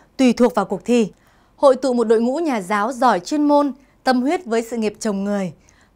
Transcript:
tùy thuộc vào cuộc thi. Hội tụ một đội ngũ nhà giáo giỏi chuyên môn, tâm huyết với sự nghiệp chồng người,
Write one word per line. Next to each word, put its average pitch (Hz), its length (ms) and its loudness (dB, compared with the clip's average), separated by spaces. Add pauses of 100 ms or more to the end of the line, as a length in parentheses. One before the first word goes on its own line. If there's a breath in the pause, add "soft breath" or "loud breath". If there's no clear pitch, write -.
(180 loud breath)
tùy 254 160 4
thuộc 233 220 2
vào 196 100 0
cuộc 185 200 -8
thi. 233 260 0 (440 soft breath)
Hội 269 200 4
tụ 262 180 -2
một 240 100 0
đội 226 180 2
ngũ 254 160 -2
nhà 294 240 -4
giáo 202 300 -2
giỏi 233 280 2
chuyên 294 240 -4
môn, 285 300 2 (300 soft breath)
tâm 254 180 0
huyết 339 240 -2
với 226 160 -2
sự 233 160 -8
nghiệp 214 220 -2
chồng 196 240 -4
người, 196 300 -4 (420 soft breath)